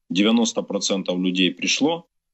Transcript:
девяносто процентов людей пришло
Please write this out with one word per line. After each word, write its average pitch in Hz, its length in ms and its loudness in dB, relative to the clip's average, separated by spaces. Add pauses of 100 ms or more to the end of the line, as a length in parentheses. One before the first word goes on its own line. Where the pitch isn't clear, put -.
девяносто 110 540 2
процентов 95 560 -4
людей 92 320 0
пришло 160 540 -2 (280)